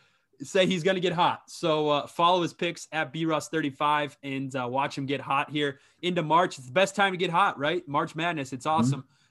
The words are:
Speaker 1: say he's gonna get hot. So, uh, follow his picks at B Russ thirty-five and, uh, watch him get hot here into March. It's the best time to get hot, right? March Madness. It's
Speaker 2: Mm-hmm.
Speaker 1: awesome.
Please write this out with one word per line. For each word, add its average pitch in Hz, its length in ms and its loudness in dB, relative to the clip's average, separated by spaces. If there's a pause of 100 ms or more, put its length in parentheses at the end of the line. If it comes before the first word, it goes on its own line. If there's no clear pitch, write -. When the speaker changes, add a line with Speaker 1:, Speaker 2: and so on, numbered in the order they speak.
(420)
Speaker 1:
say 185 240 2
he's 185 160 0
gonna 190 180 2
get 175 120 0
hot. 160 360 2
So, 151 420 0
uh, 143 160 0
follow 175 360 4
his 160 120 -4
picks 170 380 -6
at 151 200 -4
B 160 140 -4
Russ 151 220 -2
thirty-five 147 760 0
and, 135 340 -6
uh, 123 120 -4
watch 131 280 -2
him 139 100 -6
get 135 140 -2
hot 139 300 -2
here 143 300 -2 (200)
into 175 220 -2
March. 165 360 2
It's 127 80 -18
the 127 60 -16
best 190 240 2
time 196 160 4
to 180 60 -4
get 175 120 0
hot, 180 280 2
right? 160 280 -2
March 147 280 -2
Madness. 156 380 -4
It's 135 140 -6
Speaker 2:
Mm-hmm. 156 140 2
Speaker 1:
awesome. 131 240 0 (260)